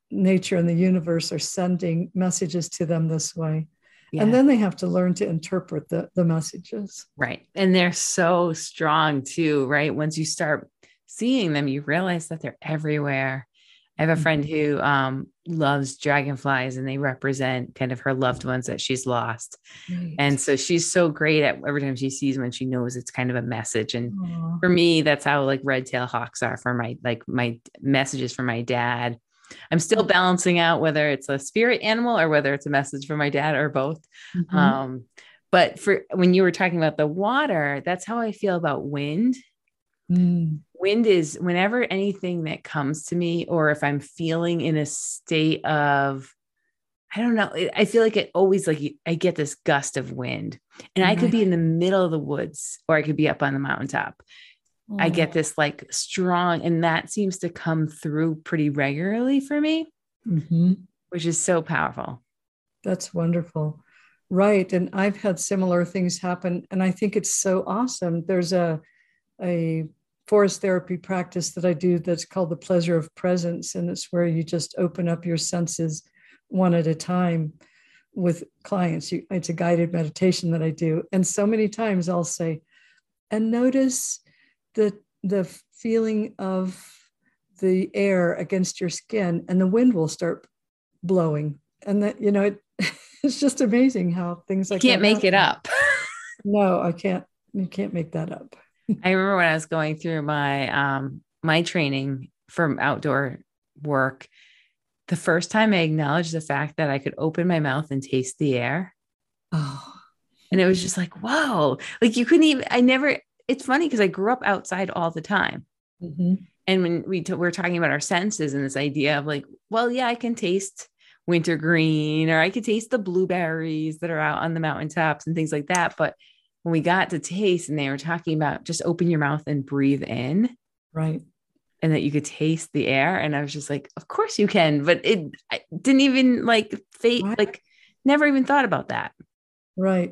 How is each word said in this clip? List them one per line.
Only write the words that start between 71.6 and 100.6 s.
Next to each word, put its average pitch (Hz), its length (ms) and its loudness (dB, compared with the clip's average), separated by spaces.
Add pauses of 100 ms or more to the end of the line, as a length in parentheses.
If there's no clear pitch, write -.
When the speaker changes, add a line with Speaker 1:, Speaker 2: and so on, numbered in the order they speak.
Speaker 1:
I 180 80 4
do 175 280 2
that's 165 260 -2
called 185 240 -4
the 170 80 -6
pleasure 175 400 2
of 156 180 -4
presence. 175 600 -2
And 175 140 -4
it's 180 220 -8
where 175 160 2
you 165 160 0
just 156 340 -4
open 175 300 -2
up 170 180 -4
your 170 120 0
senses 165 640 -4 (460)
one 185 240 2
at 170 120 2
a 160 80 2
time 165 600 -2 (600)
with 170 300 -2 (200)
clients. 170 460 -2
You, 175 220 -4
it's 180 160 -4
a 170 60 -4
guided 170 400 0
meditation 170 580 0
that 165 100 0
I 160 100 0
do. 160 320 -2 (100)
And 185 120 2
so 208 220 0
many 214 220 2
times 196 400 -2
I'll 175 160 0
say, 165 340 -4 (720)
"And 220 200 0
notice 254 680 0 (560)
the, 214 240 0 (240)
the 190 220 0 (260)
feeling 220 640 -2
of 185 560 -4 (680)
the 185 340 2
air 190 380 2
against 185 480 -2
your 180 80 -2
skin," 175 580 -4
and 185 140 2
the 185 60 4
wind 233 260 4
will 160 160 0
start - 360 -4 (580)
blowing. 156 560 0 (260)
And 202 180 0
that, 208 160 -2
you 202 140 2
know, 196 100 4
it, 202 180 -2 (180)
<laughs> - 440 -6
it's 269 160 -2
just 285 220 0
amazing 233 500 4
how 175 340 -6
things 190 240 -2
Speaker 2:
You 202 60 -2
Speaker 1:
like 180 60 -4
Speaker 2:
can't 247 200 6
Speaker 1:
that 208 60 6
Speaker 2:
make 214 160 4
it 185 100 4
Speaker 1:
happen. 190 240 4
Speaker 2:
up. - 160 -16
<laughs> - 680 -2
Speaker 1:
No, 202 380 2
I 175 100 0
can't. 185 320 -4 (300)
You 196 120 -4
can't 196 280 -6
make 165 180 -6
that 160 200 -6
up. - 240 -16 (340)
<laughs> - 140 -2
Speaker 2:
I 185 80 0
remember 190 260 2
when 170 100 4
I 160 60 4
was 160 120 -2
going 156 320 -2
through 160 240 -4
my, 143 480 -2 (260)